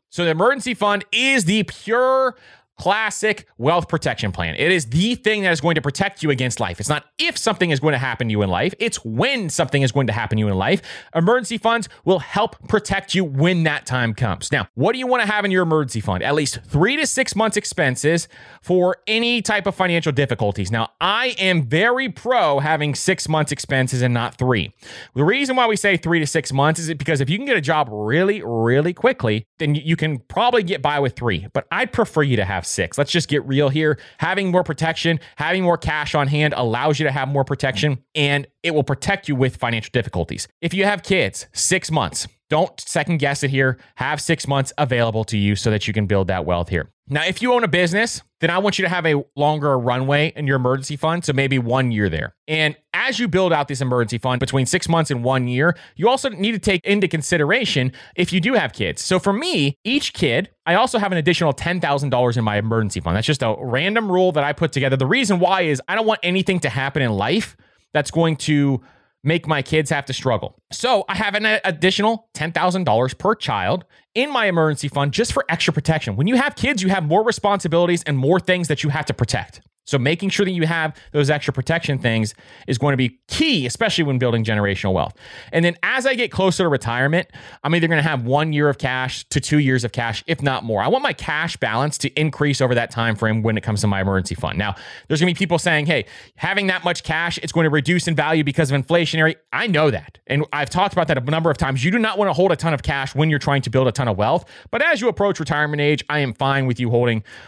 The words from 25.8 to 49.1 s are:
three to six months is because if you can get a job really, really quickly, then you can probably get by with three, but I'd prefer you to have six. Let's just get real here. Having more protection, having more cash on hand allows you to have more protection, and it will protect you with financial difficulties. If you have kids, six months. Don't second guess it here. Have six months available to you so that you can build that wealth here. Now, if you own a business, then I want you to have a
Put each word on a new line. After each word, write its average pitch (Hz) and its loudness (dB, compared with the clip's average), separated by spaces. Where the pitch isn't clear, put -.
three 165 0
to 147 -2
six - -2
months 147 2
is 160 -4
because 143 0
if 131 0
you 180 0
can 269 -8
get 262 2
a 185 0
job 151 0
really, 147 0
really 120 2
quickly, 117 0
then 147 0
you 156 0
can 151 -4
probably 240 2
get 175 -4
by 147 0
with 135 0
three, 101 -4
but - -4
I'd 214 -2
prefer 196 2
you 135 2
to 104 2
have 92 -4
six. - -4
Let's 143 0
just - 0
get 147 0
real 135 2
here. 151 0
Having 190 -2
more 180 2
protection, 160 -2
having 175 -2
more 170 2
cash 151 -4
on 143 2
hand 151 2
allows 127 0
you 156 0
to 139 0
have 135 -2
more 139 0
protection, 131 -2
and 143 2
it 170 -2
will 151 2
protect - -2
you 147 -2
with 127 0
financial 117 -4
difficulties. - -4
If 170 -4
you 190 0
have 202 0
kids, 156 -2
six - -2
months. 120 -2
Don't 160 0
second 160 -2
guess 139 -2
it 131 0
here. 131 2
Have 139 -4
six - -2
months 139 0
available 117 0
to 110 -4
you 101 2
so 110 0
that 107 0
you - -2
can 107 0
build 95 0
that 92 -2
wealth 87 -2
here. 80 -4
Now, 147 -2
if 180 -4
you 247 2
own 247 4
a 220 0
business, 180 0
then 165 2
I 175 0
want 196 0
you 190 0
to 175 0
have 175 -2
a 147 2